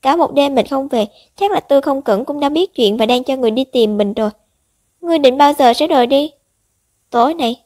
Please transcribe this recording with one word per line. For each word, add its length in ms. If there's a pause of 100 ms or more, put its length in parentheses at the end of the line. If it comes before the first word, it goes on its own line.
Cả 140
một 180
đêm 200
mình 120
không 220
về, 180 (300)
chắc 140
là 100
Tư 200
Không 220
Cẩn 220
cũng 160
đã 80
biết 260
chuyện 220
và 100
đang 180
cho 120
người 140
đi 140
tìm 320
mình 180
rồi. 160 (720)
Ngươi 180
định 200
bao 140
giờ 200
sẽ 140
rời 200
đi? 260 (760)
Tối 240
nay. 320